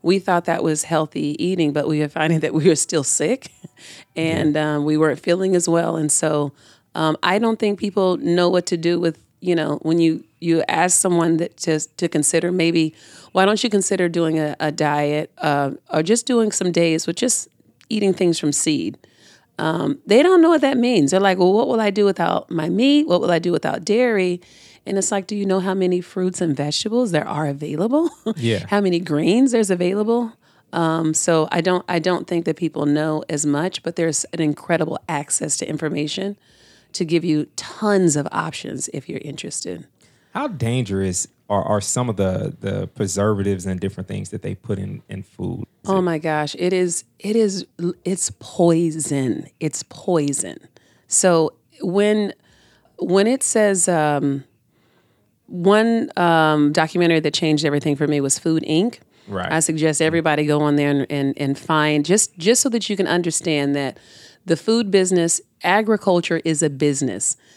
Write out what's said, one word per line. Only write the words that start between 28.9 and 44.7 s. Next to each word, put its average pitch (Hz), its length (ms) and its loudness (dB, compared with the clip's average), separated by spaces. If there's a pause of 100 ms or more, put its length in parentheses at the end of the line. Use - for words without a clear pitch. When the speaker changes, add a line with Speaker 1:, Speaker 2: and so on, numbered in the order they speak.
Speaker 1:
greens 180 520 2
there's 220 180 2
available?" 208 640 0 (400)
Um, 160 420 0
so 160 380 2
I 170 80 0
don't, 180 280 0
I 180 100 -2
don't 175 280 -2
think 170 200 -2
that 160 100 -2
people 156 300 -4
know 151 420 0
as 147 180 -4
much, 147 360 -2
but 175 140 -6
there's 165 360 -2
an 170 80 -6
incredible 156 580 -2 (100)
access 151 500 -4
to - 100 -6
information 151 680 -6 (580)
to 180 120 -4
give 156 180 0
you 151 220 0 (100)
tons 190 600 2
of 143 160 -2
options - 600 -6
if 147 160 -10
you're 165 160 -8
interested. 160 600 -10 (480)
Speaker 2:
How 277 140 -4
dangerous 110 800 -2 (240)
are, 101 120 0
are 104 180 0
some 123 300 -4
of 101 60 -4
the, 95 440 -2
the 98 280 -4
preservatives 98 760 -2
and 92 140 -4
different 95 280 -6
things 98 220 -8
that - 120 -10
they 98 120 -6
put 98 240 -8